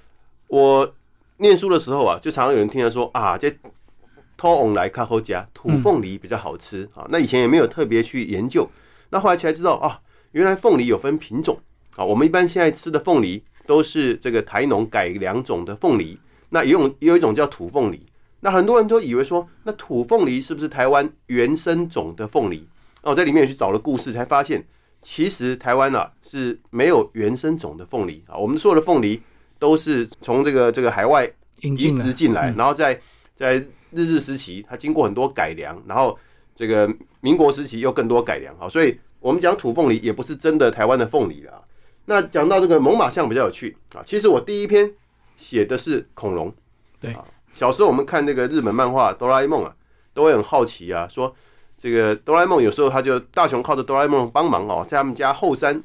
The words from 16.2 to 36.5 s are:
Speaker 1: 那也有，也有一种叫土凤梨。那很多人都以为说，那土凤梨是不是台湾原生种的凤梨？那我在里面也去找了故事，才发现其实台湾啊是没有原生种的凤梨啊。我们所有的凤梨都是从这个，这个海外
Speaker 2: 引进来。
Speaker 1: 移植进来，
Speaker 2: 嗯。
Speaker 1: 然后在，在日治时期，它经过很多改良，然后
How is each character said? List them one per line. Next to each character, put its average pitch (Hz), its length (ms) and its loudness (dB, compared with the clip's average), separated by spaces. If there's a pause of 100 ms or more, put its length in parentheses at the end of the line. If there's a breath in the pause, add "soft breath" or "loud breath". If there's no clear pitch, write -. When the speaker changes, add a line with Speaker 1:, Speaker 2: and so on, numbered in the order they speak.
Speaker 1:
那 165 120 0
也 135 80 2
有， 165 160 4 (120)
也 156 100 2
有 170 80 6
一 - 20 6
种 120 160 0
叫 147 120 0
土 87 200 -10
凤 113 240 -2
梨。 73 140 -12 (340)
那 196 100 -4
很 185 160 4
多 233 140 4
人 226 80 2
都 226 140 2
以 135 120 -6
为 123 80 0
说， 170 240 -2 (180 soft breath)
那 214 100 -6
土 180 320 -6
凤 220 200 2
梨 123 140 -2
是 135 160 -10
不 147 60 -12
是 151 80 -6
台 131 180 0
湾 143 240 2 (140)
原 123 280 0
生 170 360 -2
种 82 260 -8
的 110 100 -10
凤 107 240 -2
梨？ 80 160 -10 (380 soft breath)
那 147 80 -2
我 143 40 0
在 175 100 2
里 143 80 0
面 156 100 6
也 135 40 2
去 135 60 -4
找 98 180 -2
了 104 60 0
故 131 200 -4
事， 120 160 -8
才 120 100 -6
发 139 180 0
现 139 240 -4 (360)
其 - 280 -4
实 127 280 -6
台 123 180 -2
湾 135 180 2
啊 107 160 -2 (120)
是 123 360 -8 (120)
没 123 180 0
有 127 240 4
原 113 240 -2
生 156 220 -4
种 78 180 -12
的 90 100 -16
凤 110 220 -6
梨 80 220 -12
啊。 - 80 -14
我 104 100 -4
们 143 100 -2
所 180 120 2
有 165 100 4
的 - 20 2
凤 156 200 2
梨 107 200 -2 (380 soft breath)
都 156 180 2
是 143 300 -2 (140)
从 123 220 0
这 143 80 0
个， 123 200 2
这 131 100 -2
个 120 100 2
海 101 140 0
外 131 240 2 (320)
Speaker 2:
引 139 160 -4
进 139 200 0
来。 123 60 -2
Speaker 1:
移 131 40 -2
植 127 60 -2
进 131 200 2
来， 87 180 -2
Speaker 2:
嗯。 110 60 -6
Speaker 1:
然 117 100 2
后 143 60 2
在， 147 260 -2 (360 soft breath)
在 131 200 0 (360)
日 165 140 -2
治 165 140 2
时 135 180 -10
期， 98 320 -14
它 123 60 -16
经 143 180 -4
过 156 100 2
很 101 100 0
多 123 140 0
改 85 260 -4
良， 80 340 -12
然 101 100 -4
后 123 200 0 (380 soft breath)